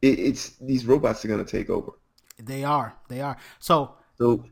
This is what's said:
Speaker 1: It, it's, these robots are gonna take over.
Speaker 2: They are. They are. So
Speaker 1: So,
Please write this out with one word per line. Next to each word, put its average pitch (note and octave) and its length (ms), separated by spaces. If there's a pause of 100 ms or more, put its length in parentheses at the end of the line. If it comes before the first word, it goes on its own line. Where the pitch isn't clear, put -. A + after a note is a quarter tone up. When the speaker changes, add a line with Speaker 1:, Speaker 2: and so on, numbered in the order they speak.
Speaker 1:
It, C3+ 160
it's, B2+ 320 (100)
these B2+ 240
robots A#2+ 400
are G#2+ 40
gonna G#2 160
take - 260
over. F2 220 (460)
Speaker 2:
They C3+ 240
are. C#3+ 320 (140)
They B2+ 140
are. C#3 160 (200)
So D3+ 360 (240)
Speaker 1:
So, A#2+ 340